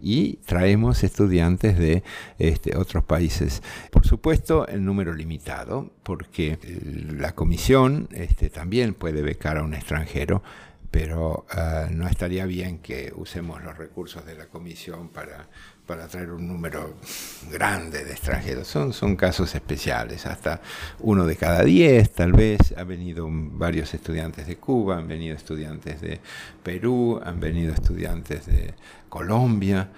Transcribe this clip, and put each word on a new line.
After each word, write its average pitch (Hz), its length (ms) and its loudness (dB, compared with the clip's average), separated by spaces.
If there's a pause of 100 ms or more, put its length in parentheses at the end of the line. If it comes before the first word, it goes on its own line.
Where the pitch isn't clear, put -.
y 123 320 0 (120)
traemos 101 600 4
estudiantes 90 720 4
de, 85 260 4 (360)
este, 80 360 2
otros 87 280 0
países". 80 580 0 (300)
Por - 160 8
supuesto, - 600 4
el 98 160 -2
número 95 300 0
limitado, 80 800 -8 (120)
porque, 80 500 -4 (100)
eh, 90 160 -12 (400)
la - 140 -4
comisión, 131 800 4
este, - 380 2
también 101 460 -2
puede 76 260 -2
becar 76 360 -2
a 76 60 -2
un 76 120 -4
extranjero, 76 680 -2 (480)
pero, 80 600 -2
ah, 80 400 -2
no 82 160 -4
estaría 90 400 -2
bien 90 320 -6
que - 360 -12
usemos 85 480 -12
los 80 140 -16
recursos 82 480 -16
de 80 100 -18
la 78 120 -20
comisión 85 600 -16
para, - 380 -16 (380)
para 82 220 -12
traer 90 240 -12
un 87 160 -8
número 78 480 -8 (560)
grande 82 540 -4
de 69 60 -12
extranjeros. 64 560 -6
Son, 143 260 -2
son 101 220 0
casos 90 380 0
especiales, 65 720 -6
hasta 80 360 -6 (380)
uno 98 280 4
de 80 80 0
cada 85 280 2
diez, 147 480 8
tal 87 220 2
vez. 107 440 6
Ha 90 80 -10
venido 87 440 -8
varios 80 640 -2
estudiantes 80 540 -6
de 87 80 -8
Cuba, 104 420 0
han 82 100 -8
venido 80 280 -8
estudiantes 78 640 -10
de 80 200 -8 (420)
Perú, 117 600 -2
han 87 160 -8
venido 82 340 -2
estudiantes 82 760 -2
de - 260 0 (360)
Colombia. 98 880 0